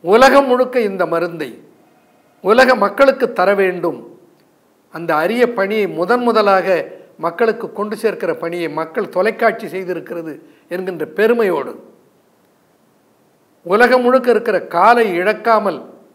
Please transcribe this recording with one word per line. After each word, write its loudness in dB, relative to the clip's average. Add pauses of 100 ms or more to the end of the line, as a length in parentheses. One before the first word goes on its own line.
(140)
உலகம் 6
முழுக்க 0 (160)
இந்த -2 (100)
மருந்தை -4 (1000)
உலக 6 (160)
மக்களுக்கு 2 (120)
தர 2 (120)
வேண்டும், -2 (960)
அந்த -6 (120)
அரிய 2 (160)
பணியை 0 (140)
முதன் 0
முதலாக 2 (480)
மக்களுக்கு -2 (100)
கொண்டு -6
சேர்க்கிற -2 (120)
பணியை -6 (120)
மக்கள் -6
தொலைக்காட்சி -2
செய்திருக்கிறது -10 (420)
என்கின்ற -6 (140)
பெருமையோடு, 0 (2000)
உலகம் 4
முழுக்க 2
இருக்கிற 0 (180)
காலை 4 (160)
இழக்காமல் 0 (360)